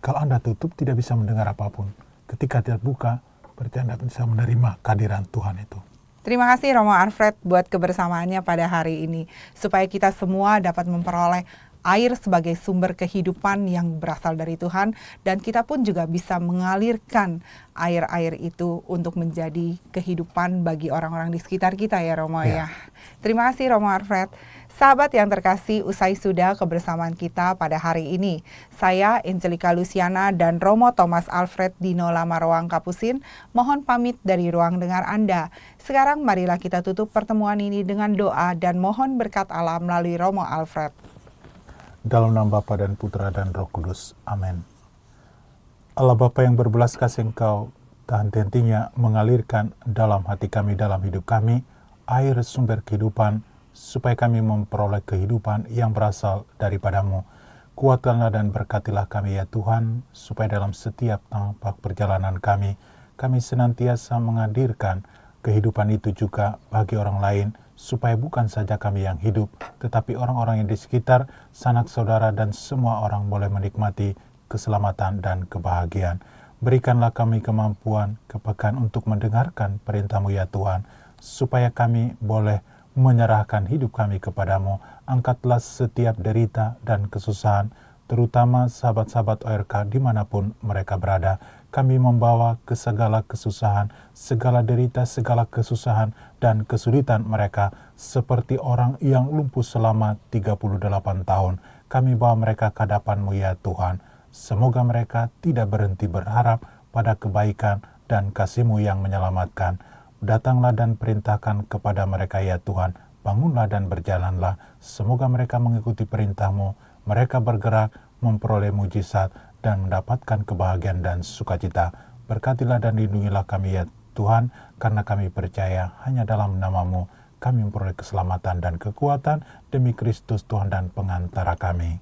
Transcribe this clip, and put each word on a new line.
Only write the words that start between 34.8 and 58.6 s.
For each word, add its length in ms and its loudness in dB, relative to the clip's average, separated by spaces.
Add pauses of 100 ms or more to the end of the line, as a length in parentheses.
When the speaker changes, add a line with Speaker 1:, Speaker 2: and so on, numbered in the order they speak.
Speaker 2:
dengar 240 -2
Anda. 460 0 (260)
Sekarang 480 2
marilah 320 2
kita 240 -2
tutup 300 -2
pertemuan 500 0
ini 240 -2
dengan 320 0
doa 400 0
dan 240 0
mohon 320 0
berkat 380 -2
Allah 260 -2
melalui 400 -2
Romo 240 0
Alfred. 480 -4 (1120)
Speaker 1:
Dalam 320 4
nama 240 2
Bapa 160 -2
dan 240 -2
Putra 320 -4
dan 240 -4
Roh 160 -6
Kudus. 420 -8 (140)
Amin. 340 -4 (1300)
Allah 240 4
Bapa 240 4
yang 160 6
berbelas 400 2
kasih, 320 -2
Engkau 400 -2 (400)
tak 160 0
henti-hentinya 720 2
mengalirkan 720 2 (160)
dalam 400 2
hati 240 -4
kami, 240 0
dalam 260 0
hidup 240 -4
kami, 380 2 (480)
air 320 2
sumber 420 -2
kehidupan, 600 -2 (280)
supaya 400 -4
kami 240 2
memperoleh 640 -2
kehidupan 680 -2
yang 240 0
berasal 480 -2 (180)
daripadamu. 640 -2 (480)
Kuatkanlah 580 2
dan 220 0
berkatilah 560 -4